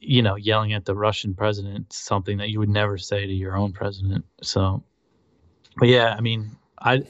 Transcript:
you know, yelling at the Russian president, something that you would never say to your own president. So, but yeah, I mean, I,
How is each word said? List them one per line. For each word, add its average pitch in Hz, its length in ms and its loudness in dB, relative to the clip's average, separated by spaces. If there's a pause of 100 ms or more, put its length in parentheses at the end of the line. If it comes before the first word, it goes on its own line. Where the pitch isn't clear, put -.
you 123 220 2
know, 101 120 2
yelling 107 380 0
at 104 120 -4
the 98 120 -2
Russian 104 380 -2
president, 101 580 -4
something 101 460 -4
that 104 120 -4
you 107 80 -4
would 107 100 2
never 104 300 0
say 101 280 -4
to 98 60 -6
your 95 240 -4
own 101 160 0
president. 95 520 -4 (180)
So, 95 400 0 (960)
but 120 120 6
yeah, 117 280 6
I 110 40 -6
mean, 113 300 -2 (300)
I, 127 300 2